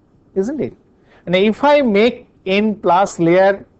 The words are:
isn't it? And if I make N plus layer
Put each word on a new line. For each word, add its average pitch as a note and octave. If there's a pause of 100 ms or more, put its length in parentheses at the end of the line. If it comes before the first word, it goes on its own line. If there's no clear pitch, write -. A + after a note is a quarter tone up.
(360)
isn't A3+
it? A#2+ (500)
And F3
if G3+
I D4
make A#3 (180)
N G#3
plus F3+
layer F#3+ (140)